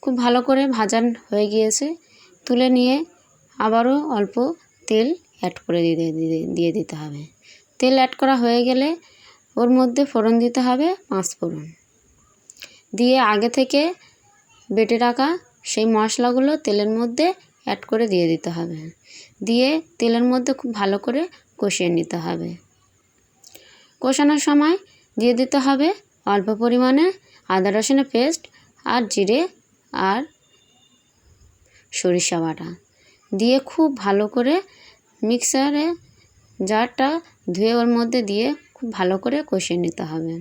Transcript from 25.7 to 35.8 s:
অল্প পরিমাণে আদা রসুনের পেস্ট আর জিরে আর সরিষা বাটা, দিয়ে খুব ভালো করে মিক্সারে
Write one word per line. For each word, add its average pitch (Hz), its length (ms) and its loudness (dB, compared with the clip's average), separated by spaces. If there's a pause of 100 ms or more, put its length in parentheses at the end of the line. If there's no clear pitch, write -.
অল্প 202 300 0
পরিমাণে 247 500 2 (440)
আদা 190 220 2
রসুনের 254 400 2
পেস্ট 262 300 0 (440)
আর 247 220 0
জিরে 202 320 0 (540)
আর 196 280 0 (1700)
সরিষা 175 460 0
বাটা, 165 300 -6 (640)
দিয়ে 233 260 2 (140)
খুব 320 260 2
ভালো 202 300 0
করে 247 280 0 (680)
মিক্সারে 262 640 0 (720)